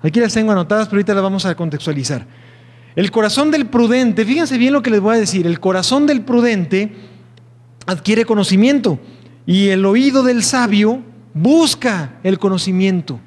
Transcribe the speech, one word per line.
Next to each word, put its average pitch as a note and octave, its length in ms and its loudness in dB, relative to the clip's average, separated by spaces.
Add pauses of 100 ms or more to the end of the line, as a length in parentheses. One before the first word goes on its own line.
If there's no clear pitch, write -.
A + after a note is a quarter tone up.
Aquí D#3+ 180 0
las A3 140 0
tengo A3 180 0
anotadas, G3+ 360 0
pero G3+ 100 -2
ahorita G3+ 160 0
las G3 100 0
vamos F#3+ 220 -4
a F3 100 -2
contextualizar. D3 720 -6 (680)
"El F#3+ 140 0
corazón A3+ 400 0
del C#4+ 180 0
prudente", A#3 580 2
fíjense C4 320 -2
bien B3+ 160 2
lo C#4+ 80 0
que A#3 100 -2
les G#3 80 2
voy G#3+ 160 0
a A#3 40 2
decir, F3+ 280 -2
"el E3+ 140 -2
corazón F#3+ 440 0
del C#4 160 0
prudente G#3+ 720 0 (920)
adquiere G#3+ 400 0
conocimiento G#3 760 2 (460)
y G3 240 2
el F#3+ 160 0
oído C4 380 2
del B3 200 0
sabio A3+ 580 0 (320)
busca G#3+ 880 0
el F#3+ 140 0
conocimiento". F#3 880 -2